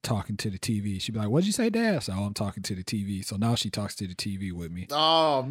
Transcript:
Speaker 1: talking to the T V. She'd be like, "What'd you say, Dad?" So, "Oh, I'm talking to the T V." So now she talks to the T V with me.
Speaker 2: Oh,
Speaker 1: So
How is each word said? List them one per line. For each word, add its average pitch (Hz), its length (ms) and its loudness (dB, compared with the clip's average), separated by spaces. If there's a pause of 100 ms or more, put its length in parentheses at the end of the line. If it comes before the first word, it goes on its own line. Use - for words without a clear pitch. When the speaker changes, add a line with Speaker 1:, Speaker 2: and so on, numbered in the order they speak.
Speaker 1:
talking 107 360 -2
to 113 120 -2
the 92 60 -6
T 107 240 0
V. 101 200 -2
She'd - 120 -4
be 110 60 -2
like, 107 100 0
"What'd 156 180 4
you 208 60 2
say, 226 160 2
Dad?" 220 360 2
So, 95 120 -4
"Oh, 98 60 0
I'm 101 100 0
talking 101 300 -4
to 101 120 -4
the 92 80 -6
T 101 220 -2
V." 98 180 -2
So 101 140 -6
now 117 200 4
she 110 140 -2
talks 101 260 -4
to 101 100 -4
the 90 80 -8
T 101 240 -4
V 95 140 -4
with 85 200 -6
me. 90 180 -6
Speaker 2:
Oh, 156 560 6
Speaker 1:
So - 40 -4